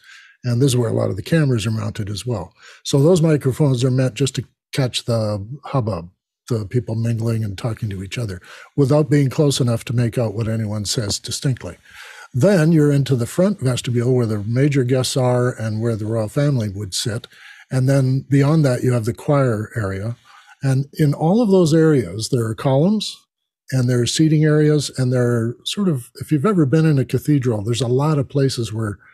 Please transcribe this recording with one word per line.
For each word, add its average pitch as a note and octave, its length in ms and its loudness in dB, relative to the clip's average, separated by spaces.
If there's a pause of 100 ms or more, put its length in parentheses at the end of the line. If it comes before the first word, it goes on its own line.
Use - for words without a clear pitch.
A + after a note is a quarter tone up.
(460)
And A#2+ 140 0
this C3+ 120 4
is B2 40 0
where A#2 140 0
a A2 40 -2
lot A2+ 140 -2
of G#2 80 -6
the G2 60 -10
cameras C3 440 0
are A2+ 40 0
mounted G#2+ 400 -6
as G#2 160 -10
well. F#2+ 260 -6 (300)
So C#3 200 2
those E3 200 4
microphones C#3 600 2
are C3 80 2
meant B2+ 220 0
just C3+ 220 -2
to G#2+ 100 -4 (280)
catch - 340 -4
the G#2+ 360 -2 (220)
hubbub, G2+ 460 -4 (400)
the G#2+ 160 -2
people A#2 300 -4
mingling A2+ 460 -2
and G2+ 140 -8
talking A2 320 -6
to F#2+ 140 -8
each G2 160 -10
other, F#2+ 240 -8 (340)
without C#3+ 320 4
being C#3+ 220 2
close C#3+ 280 0
enough A#2 280 -2
to A#2 80 -4
make A#2 240 0
out A2 160 -2
what A2 120 -4
anyone G#2+ 380 -4
says G2+ 340 -4
distinctly. - 600 -6 (560)
Then E3 380 4
you're D3 200 4
into C#3 220 2
the A#2 120 0
front F#3+ 340 0
vestibule B2 520 -2
where B2 140 2
the G#2+ 160 -4
major C3+ 400 0
guests B2+ 340 0
are B2 360 0
and A2 280 -6
where A#2 140 -2
the G#2+ 100 -6
royal A2 240 -4
family C#3 400 0
would G2 240 -8
sit. - 360 -6 (420)
And C3 180 0
then C3+ 400 2
beyond C#3+ 360 4
that, B2 180 0
you B2+ 100 2
have A#2+ 120 -2
the A2+ 100 -4
choir B2+ 640 0
area. G2 400 -6 (460)
And C3+ 320 0
in D3 200 2
all F#3+ 280 2
of G#3 80 2
those F3 240 4
areas, B2 540 2
there A#2 180 0
are A2 80 -4
columns D#3+ 640 0 (540)
and C3 180 0
there B2 120 2
are A#2 60 2
seating D#3 380 2
areas. D3+ 540 2
And B2+ 140 0
there B2 140 2
are A#2+ 380 0
sort G3 240 -2
of, C3 280 -2
if - 140 -12
you've D3+ 160 2
ever F3+ 200 4
been D#3+ 200 2
in D3 120 4
a B2+ 60 0
cathedral, B2 580 0
there's A2 180 -4
a B2 80 -2
lot C#3+ 300 0
of C3+ 100 -2
places B2+ 440 -2
where, A2 260 -6 (160)